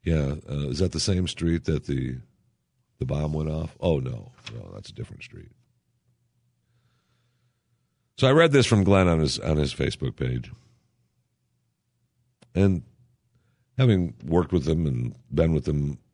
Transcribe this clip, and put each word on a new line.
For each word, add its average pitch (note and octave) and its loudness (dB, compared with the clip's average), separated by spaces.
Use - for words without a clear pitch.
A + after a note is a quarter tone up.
Yeah, D2 0
uh, C#2+ -6
is C2 -6
that F#2 0
the E2+ -6
same F#2 -2
street E2+ -2
that D2+ -2
the, B1+ -6
the B2+ -6
bomb D2+ -4
went D#2 -4
off? D#2+ -8
Oh, D#2+ 0
no. B1 -10
No, F2 -16
that's G#2 -18
a - -20
different - -14
street. - -20
So C3+ 2
I C3+ 6
read D#3+ 6
this C#3 6
from G2+ 4
Glenn F#2+ 6
on E2 4
his, C#2 0
on D#2 0
his D2 0
Facebook C2 -4
page. B1 -6
And F#2+ 0
having F#2+ 2
worked E2 2
with D2+ 2
him D#2+ 2
and A#1+ -4
been D#2+ 2
with D2 0
him C#2+ -2